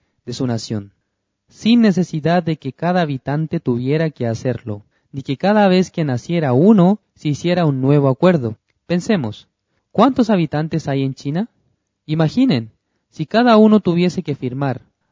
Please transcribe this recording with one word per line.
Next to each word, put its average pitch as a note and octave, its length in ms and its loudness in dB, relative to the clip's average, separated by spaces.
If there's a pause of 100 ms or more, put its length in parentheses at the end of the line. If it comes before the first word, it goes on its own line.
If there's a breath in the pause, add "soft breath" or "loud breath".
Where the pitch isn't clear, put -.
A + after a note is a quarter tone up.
(240)
de B2 80 -12
su C3 140 -4
nación, A2 480 -6 (540)
sin A#3 340 2
necesidad E3+ 600 0
de D#3+ 140 -4
que C3+ 160 -10
cada F3+ 300 -2
habitante D3 580 -4
tuviera C3 480 -2
que B2+ 180 -6
hacerlo, A2 600 -6 (300)
ni C3+ 60 -10
que C#3 160 -8
cada G#3 280 2
vez F#3 240 2
que E3 140 -6
naciera C#3+ 480 -2
uno, F#3 480 4 (140)
se - 160 -6
hiciera E3+ 340 -2
un C#3 160 0
nuevo C#3 300 2
acuerdo. C3 480 0 (260)
Pensemos, E3+ 640 -4 (420)
¿cuántos B3+ 380 2
habitantes D#3+ 600 -2
hay C#3 160 -2
en C3+ 100 -6
China? E3 340 -6 (560)
Imaginen, D#3 680 0 (360)
si - 160 -10
cada A3+ 320 2
uno G#3+ 240 6
tuviese F3 420 -2
que D3 120 -6
firmar, C3 480 -6 (300)